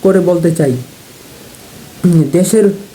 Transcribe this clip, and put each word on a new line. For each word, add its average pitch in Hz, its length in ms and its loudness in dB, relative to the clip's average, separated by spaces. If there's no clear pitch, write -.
করে 190 180 2
বলতে 170 320 0
চাই, 151 200 -2
উম, 165 260 2
দেশের, 185 320 2